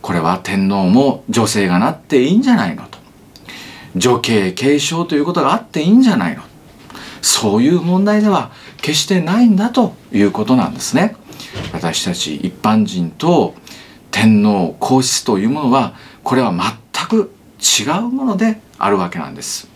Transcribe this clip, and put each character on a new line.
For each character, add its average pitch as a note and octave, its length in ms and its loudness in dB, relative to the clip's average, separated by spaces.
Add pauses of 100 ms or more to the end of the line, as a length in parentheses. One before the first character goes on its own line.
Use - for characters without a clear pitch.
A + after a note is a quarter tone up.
こ - 120 -8
れ F2 60 -2
は F2 240 -2
天 G2 260 -2
皇 G2 140 0
も B2 460 2
女 A#2+ 180 0
性 G2+ 200 0
が F2+ 120 2
な B2+ 120 0
っ - 60 -10
て C3 260 0
い D#3 100 2
い G#3 40 4
ん C4 60 2
じ C4+ 80 2
ゃ A#3+ 40 0
な G2+ 160 -2
い D2+ 40 -8
の - 80 -14
と。 - 160 -20 (960)
女 A#2+ 240 2
系 G#2 320 0
継 C#3 280 2
承 E3 260 -4
と D#3 100 -4
い C#3+ 40 2
う C#3+ 60 0
こ F3 80 -4
と D3 80 0
が C#3 120 2
あ - 20 2
っ A3+ 80 -4
て - 180 -6
い D3+ 40 -2
い F3+ 60 4
ん A#3+ 100 8
じ C4 80 6
ゃ E3 80 2
な F2+ 120 -2
い D2 60 -8
の。 - 80 -16 (760)
そ - 360 0
う A#3 60 4
い D3 60 4
う F3 120 2
問 F3+ 220 2
題 G#3+ 180 2
で G#3+ 60 2
は D#3 240 0 (300)
決 D#3 180 -2
し - 60 -2
て F#3 160 0
な F3+ 200 2
い B3 60 6
ん G#3 80 6
だ G#3+ 140 0
と A#3 260 0 (160)
い G2+ 100 2
う G2+ 100 4
こ G#2+ 120 -4
と A#3 120 2
な F2 120 2
ん D2 60 -6
で - 80 -12
す - 140 -6
ね。 G3 200 0 (560)
私 E2 320 -6
た F2+ 100 -4
ち D#2 220 -6
一 F2 260 -6
般 A2 240 2
人 F2+ 240 -4
と D3 460 0 (560)
天 G#2+ 320 4
皇、 G2 360 0
皇 C3 220 2
室 - 220 -2
と G#2 160 0
い G2+ 60 -2
う A2+ 40 0
も D3 140 -4
の B2 80 2
は、 A#2+ 240 0 (280)
こ B2 120 0
れ B2+ 60 2
は A2+ 100 0
全 - 560 -8
く A3 240 0 (480)
違 G#2 40 -6 (160)
う - 100 -2
も C4 160 -4
の G#3 120 0
で A3 220 0 (180)
あ - 120 0
る G2+ 80 2
わ - 120 -2
け - 80 -10
な D2 120 -8
ん C2+ 60 -14
で - 60 -14
す。 - 340 -12